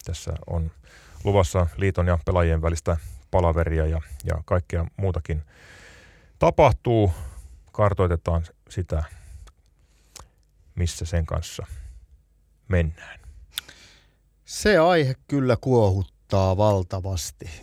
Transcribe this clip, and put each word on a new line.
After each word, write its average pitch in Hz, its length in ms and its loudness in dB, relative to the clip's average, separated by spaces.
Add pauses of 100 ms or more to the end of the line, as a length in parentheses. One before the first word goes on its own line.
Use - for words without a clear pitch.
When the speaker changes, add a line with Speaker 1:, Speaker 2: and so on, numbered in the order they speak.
Speaker 1:
Tässä 85 280 -8 (140)
on 82 240 -4 (520)
luvassa 95 440 2 (100)
liiton 90 300 0
ja 85 180 2
pelaajien 85 360 2
välistä 85 360 -2 (340)
palaveria 82 540 2
ja, 80 160 -2 (220)
ja 85 120 -4 (100)
kaikkea 85 400 -2 (120)
muutakin 85 460 -4 (960)
tapahtuu. 117 760 4 (580)
Kartoitetaan 87 760 0 (240)
sitä, 80 340 -4 (1700)
missä 85 300 -4
sen 82 200 -2
kanssa - 400 -6 (1040)
mennään. 82 520 -2 (1300)
Speaker 2:
Se 208 300 2
aihe 160 380 4 (120)
kyllä 127 340 2
kuohuttaa 98 960 2
valtavasti. 95 920 -2 (140)